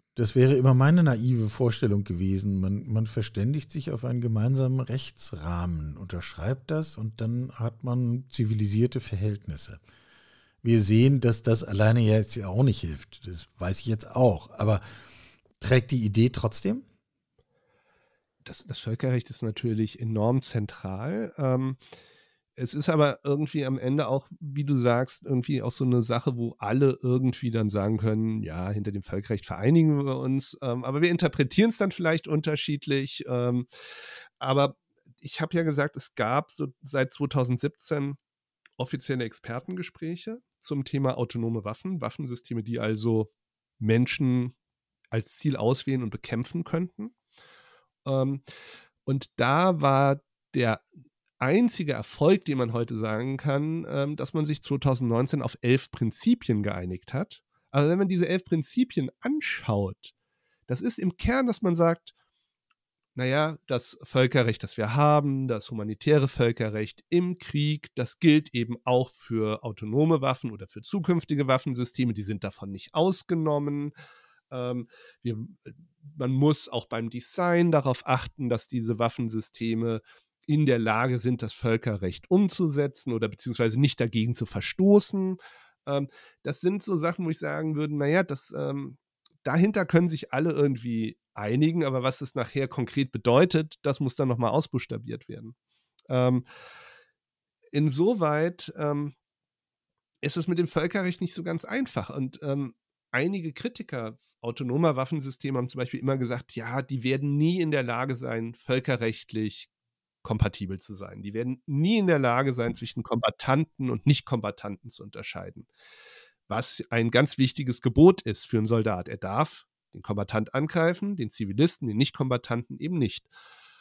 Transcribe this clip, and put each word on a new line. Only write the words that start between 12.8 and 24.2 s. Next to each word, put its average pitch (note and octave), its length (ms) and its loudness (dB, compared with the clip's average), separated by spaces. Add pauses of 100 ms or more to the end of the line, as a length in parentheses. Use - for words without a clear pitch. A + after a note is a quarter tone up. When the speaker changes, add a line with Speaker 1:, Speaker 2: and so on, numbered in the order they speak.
Speaker 1:
hilft. - 460 -10
Das E2+ 200 -12 (120)
weiß F2+ 200 -2
ich - 60 -8
jetzt A2+ 280 -4
auch. A#2 460 2
Aber G#2 220 4 (800)
trägt B2+ 300 2
die B2 120 0
Idee A2+ 280 4
trotzdem? G3 520 -2 (1600)
Speaker 2:
Das, - 220 -18
das - 140 -12
Völkerrecht B2 500 -2
ist - 120 -18
natürlich A2 600 -2
enorm A2+ 400 0
zentral. A#2 960 -6
Ähm, C3 400 -2 (800)
es B2+ 180 -6
ist D3 160 -2
aber D3+ 340 4
irgendwie C#3+ 420 -2
am C3 120 0
Ende C3 320 0
auch, C3 180 -2 (140)